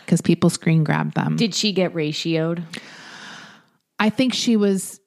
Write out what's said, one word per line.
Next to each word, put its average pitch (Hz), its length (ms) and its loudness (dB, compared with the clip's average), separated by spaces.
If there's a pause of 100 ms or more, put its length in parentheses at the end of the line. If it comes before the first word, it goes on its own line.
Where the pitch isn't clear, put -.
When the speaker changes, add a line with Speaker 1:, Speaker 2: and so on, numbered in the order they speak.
Speaker 1:
'cause 170 120 4
people 170 300 4
screen 160 320 2
grab 151 320 0
them. 156 220 -2
Speaker 2:
Did 170 180 0
she 214 160 0
get 175 240 0
ratioed? 160 680 -2 (1400)
Speaker 1:
I 214 100 4
think 254 240 0
she 233 220 2
was 196 500 0